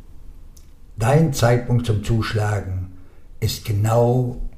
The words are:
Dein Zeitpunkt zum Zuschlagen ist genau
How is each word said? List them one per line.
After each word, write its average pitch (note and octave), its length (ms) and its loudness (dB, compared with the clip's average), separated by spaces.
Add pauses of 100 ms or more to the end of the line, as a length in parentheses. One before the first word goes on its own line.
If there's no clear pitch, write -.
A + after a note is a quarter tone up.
(960)
Dein C#3+ 360 4
Zeitpunkt A#2+ 520 2
zum G#2 180 0
Zuschlagen G#2 920 -2 (460)
ist - 260 -4
genau A#2 920 2